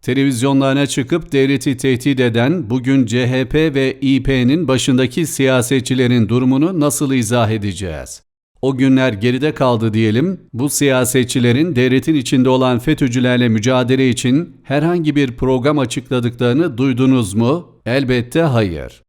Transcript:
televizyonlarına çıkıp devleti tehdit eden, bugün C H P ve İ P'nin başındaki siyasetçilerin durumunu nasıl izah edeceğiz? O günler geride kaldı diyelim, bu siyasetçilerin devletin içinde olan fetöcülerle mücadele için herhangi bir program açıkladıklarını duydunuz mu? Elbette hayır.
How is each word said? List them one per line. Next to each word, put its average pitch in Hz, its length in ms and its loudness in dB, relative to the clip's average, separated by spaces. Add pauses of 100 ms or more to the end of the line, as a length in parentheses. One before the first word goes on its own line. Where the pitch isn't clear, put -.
televizyonlarına 135 840 0
çıkıp 147 460 -4
devleti 135 460 0
tehdit 131 420 -2
eden, 120 500 0
bugün 127 360 0
C 117 220 -2
H 131 180 -2
P 151 280 0
ve 135 280 -2
İ 135 220 0
P'nin 135 440 0
başındaki 131 580 0
siyasetçilerin 127 1040 0
durumunu 131 500 2
nasıl 143 340 -2
izah 117 360 0
edeceğiz? 95 760 -8 (380)
O 135 160 -2
günler 131 360 2
geride 123 400 -2
kaldı 117 400 0
diyelim, 113 460 0 (140)
bu 131 160 -2
siyasetçilerin 127 1040 0
devletin 127 400 2
içinde 127 340 2
olan 127 300 2
fetöcülerle 123 680 0
mücadele 127 600 2
için 127 540 0
herhangi 151 520 0
bir 139 160 2
program 127 480 0
açıkladıklarını 123 1000 -2
duydunuz 127 560 2
mu? 127 340 0 (180)
Elbette 123 560 0
hayır. 101 680 -2